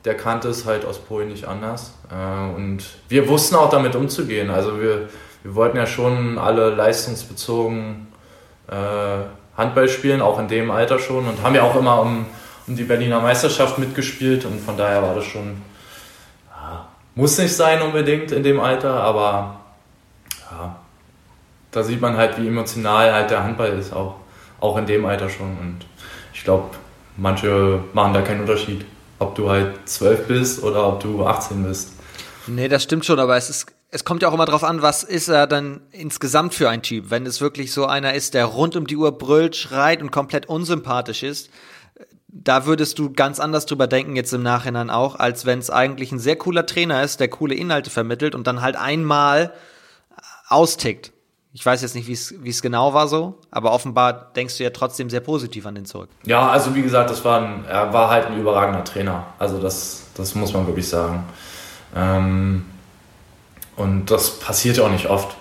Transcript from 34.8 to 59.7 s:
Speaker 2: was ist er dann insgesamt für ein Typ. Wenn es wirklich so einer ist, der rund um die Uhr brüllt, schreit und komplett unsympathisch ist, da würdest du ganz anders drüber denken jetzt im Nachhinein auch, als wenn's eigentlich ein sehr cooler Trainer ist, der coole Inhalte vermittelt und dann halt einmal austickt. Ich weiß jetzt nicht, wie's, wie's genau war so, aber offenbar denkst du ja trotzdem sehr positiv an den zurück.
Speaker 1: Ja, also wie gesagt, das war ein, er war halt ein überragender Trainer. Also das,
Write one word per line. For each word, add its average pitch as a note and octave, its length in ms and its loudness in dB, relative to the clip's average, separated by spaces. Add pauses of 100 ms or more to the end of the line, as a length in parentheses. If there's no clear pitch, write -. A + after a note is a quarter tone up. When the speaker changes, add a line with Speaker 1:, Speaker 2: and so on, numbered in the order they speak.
Speaker 2:
was D3 220 2
ist E3+ 240 -4
er D3 180 6
dann C#3+ 340 -2 (120)
insgesamt D#3 600 0
für C3 140 2
ein A2+ 140 0
Typ. G2+ 280 -6
Wenn A#2+ 160 -2
es B2 140 -8
wirklich C#3 320 -4
so C#3 140 0
einer C3+ 280 0
ist, C#3 200 -4
der A#2+ 120 4
rund D3 280 0
um D#3+ 120 -2
die D3 100 -4
Uhr D3+ 200 2
brüllt, D#3 380 4
schreit C#3+ 480 0
und C#3 80 -8
komplett C#3+ 380 -2
unsympathisch D3 720 -2
ist, C#3+ 280 -8 (760)
da C3 400 2
würdest D3+ 320 2
du C#3+ 140 -2
ganz C#3 260 2
anders D3+ 280 -2
drüber C3+ 200 2
denken C3 300 0
jetzt B2 160 -4
im B2 100 -2
Nachhinein A#2+ 480 -2
auch, B2+ 260 0
als A#2+ 300 -2
wenn's B2 240 -2
eigentlich C3 400 0
ein C3 80 -4
sehr C#3 180 2
cooler E3+ 300 -2
Trainer E3 360 0
ist, C#3+ 180 -4
der B2+ 80 2
coole C#3 260 -4
Inhalte E3 360 -4
vermittelt A#2+ 440 -2
und A#2+ 120 -6
dann B2 140 -2
halt C3 140 -2
einmal D3 800 2 (960)
austickt. C3+ 640 2 (420)
Ich - 120 -4
weiß B2+ 160 2
jetzt B2 120 -8
nicht, A#2+ 140 -10
wie's, - 300 -8
wie's B2 240 -8
genau B2+ 320 0
war D3+ 140 4
so, E3 300 -4 (120)
aber A2+ 220 0
offenbar B2 640 0
denkst B2+ 220 -6
du B2+ 80 -6
ja A#2+ 60 -2
trotzdem B2+ 400 -6
sehr B2 100 -2
positiv B2 460 -6
an G#2 80 -12
den G2+ 100 -14
zurück. F#2+ 240 -16 (160)
Speaker 1:
Ja, A#2+ 240 4
also C3+ 260 4
wie C#3 60 2
gesagt, B2 300 4
das - 160 -4
war A#2 160 4
ein, G#2 260 -8
er G#2 240 0
war A2+ 160 6
halt A2+ 160 4
ein A2 160 -4
überragender G2+ 440 2
Trainer. F#2 420 -6 (120)
Also F#2+ 220 -2
das, - 440 -6 (100)